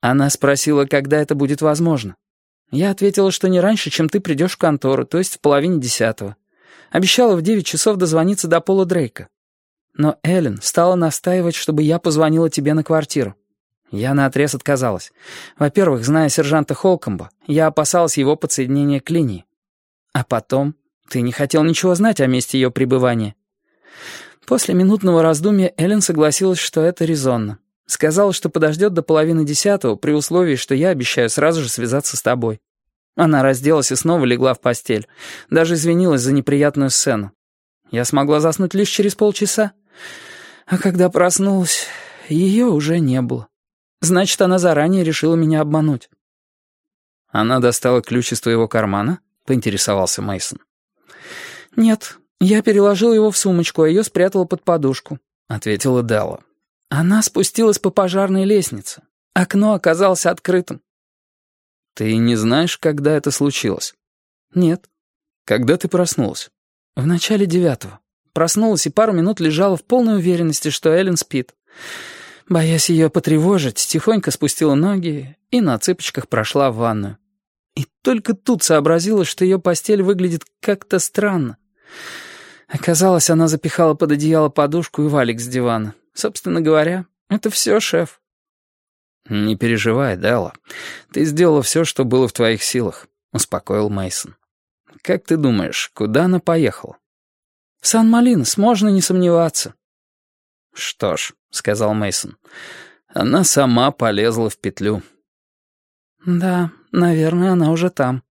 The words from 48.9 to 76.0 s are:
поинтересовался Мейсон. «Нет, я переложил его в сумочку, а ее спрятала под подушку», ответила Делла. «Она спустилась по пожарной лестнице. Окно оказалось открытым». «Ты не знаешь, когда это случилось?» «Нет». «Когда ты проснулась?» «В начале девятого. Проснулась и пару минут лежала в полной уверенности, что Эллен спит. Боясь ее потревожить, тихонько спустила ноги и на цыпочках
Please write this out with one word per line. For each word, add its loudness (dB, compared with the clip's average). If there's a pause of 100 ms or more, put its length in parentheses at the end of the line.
поинтересовался -2
Мейсон. -8 (1160)
«Нет, 0 (220)
я 4
переложил 4
его 4
в -6
сумочку, 0
а 6
ее 2
спрятала 0
под -8
подушку», -2 (300)
ответила -2
Делла. -4 (460)
«Она 2
спустилась 0
по -2
пожарной 0
лестнице. -2 (320)
Окно 2
оказалось 2
открытым». -2 (1120)
«Ты -2
не 2
знаешь, 0
когда 0
это 0
случилось?» -4 (600)
«Нет». 0 (560)
«Когда 0
ты -6
проснулась?» -2 (460)
«В -2
начале 0
девятого. -2 (360)
Проснулась 0
и -4
пару 2
минут 0
лежала 2
в -12
полной 2
уверенности, 0
что 0
Эллен 2
спит. -6 (960)
Боясь 2
ее 4
потревожить, 0
тихонько -2
спустила 0
ноги -2 (120)
и 2
на 2
цыпочках -4